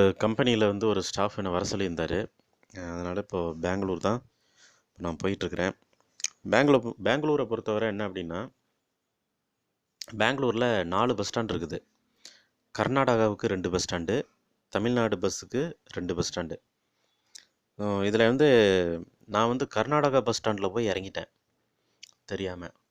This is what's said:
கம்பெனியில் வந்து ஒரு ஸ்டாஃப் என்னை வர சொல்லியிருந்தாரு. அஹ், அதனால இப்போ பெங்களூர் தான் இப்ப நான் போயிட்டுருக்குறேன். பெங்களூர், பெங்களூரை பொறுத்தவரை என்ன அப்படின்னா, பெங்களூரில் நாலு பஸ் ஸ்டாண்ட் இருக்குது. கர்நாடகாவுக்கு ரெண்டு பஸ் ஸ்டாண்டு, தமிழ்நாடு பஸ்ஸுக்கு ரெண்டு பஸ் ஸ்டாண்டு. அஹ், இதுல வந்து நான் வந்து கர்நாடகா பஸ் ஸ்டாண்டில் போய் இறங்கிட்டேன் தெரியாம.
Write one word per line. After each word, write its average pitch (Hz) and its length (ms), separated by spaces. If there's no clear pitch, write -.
கம்பெனியில் 113 480
வந்து 101 220
ஒரு 101 160
ஸ்டாஃப் - 340
என்னை 95 140
வர 90 140
சொல்லியிருந்தாரு. 85 540
அஹ், 90 180
அதனால 87 300
இப்போ 98 220
பெங்களூர் 92 420
தான் 107 180
இப்ப - 180
நான் 82 200
போயிட்டுருக்குறேன். 92 560
பெங்களூர், 120 420
பெங்களூரை 143 420
பொறுத்தவரை 110 420
என்ன 104 160
அப்படின்னா, 92 360
பெங்களூரில் 120 580
நாலு 107 260
பஸ் 101 160
ஸ்டாண்ட் 113 220
இருக்குது. 82 280
கர்நாடகாவுக்கு 113 720
ரெண்டு 92 220
பஸ் 87 160
ஸ்டாண்டு, 87 300
தமிழ்நாடு 113 440
பஸ்ஸுக்கு 95 440
ரெண்டு 90 260
பஸ் 87 140
ஸ்டாண்டு. 85 280
அஹ், 101 260
இதுல 110 220
வந்து 135 220
நான் 107 200
வந்து 131 200
கர்நாடகா 135 520
பஸ் 113 180
ஸ்டாண்டில் 101 340
போய் 113 160
இறங்கிட்டேன் 90 400
தெரியாம. 92 360